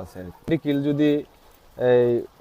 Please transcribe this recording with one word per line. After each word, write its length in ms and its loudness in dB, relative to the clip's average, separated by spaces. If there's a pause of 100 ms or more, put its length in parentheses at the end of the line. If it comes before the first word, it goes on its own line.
আছে 160 -20
আর 60 -14
কি। 320 -6
কিল 260 -4
যদি 260 0 (800)
এই, 200 4 (320)